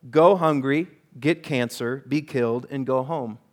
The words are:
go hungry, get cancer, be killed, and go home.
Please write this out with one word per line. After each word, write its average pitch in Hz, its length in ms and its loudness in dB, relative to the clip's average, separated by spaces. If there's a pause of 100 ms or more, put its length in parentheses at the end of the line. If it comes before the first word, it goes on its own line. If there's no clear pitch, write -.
(100)
go 160 240 8
hungry, 156 540 0 (320)
get 160 220 -2
cancer, 123 680 -4
be 147 140 -2
killed, 120 480 -4
and 135 160 -6
go 131 160 -2
home. 131 360 -8 (140)